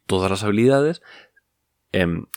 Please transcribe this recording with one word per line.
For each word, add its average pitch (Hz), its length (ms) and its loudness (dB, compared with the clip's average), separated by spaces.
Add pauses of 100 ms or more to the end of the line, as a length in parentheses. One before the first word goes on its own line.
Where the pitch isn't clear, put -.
todas 95 240 0
las 95 120 -4
habilidades, 131 600 2 (920)
em, 85 340 -2 (100)